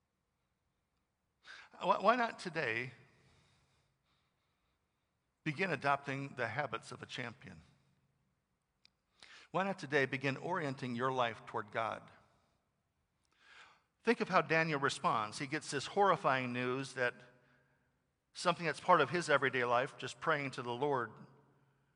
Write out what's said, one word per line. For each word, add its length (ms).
Why, 180
why 160
not 240
today 520
begin 260
adopting 680
the 120
habits 420
of 120
a 40
champion? 500
Why 140
not 140
today 280
begin 320
orienting 580
your 160
life 320
toward 300
God? 260
Think 200
of 80
how 100
Daniel 400
responds. 580
He 80
gets 240
this 140
horrifying 680
news 400
that 180
something 320
that's 160
part 220
of 80
his 180
everyday 360
life, 340
just 220
praying 320
to 100
the 100
Lord, 380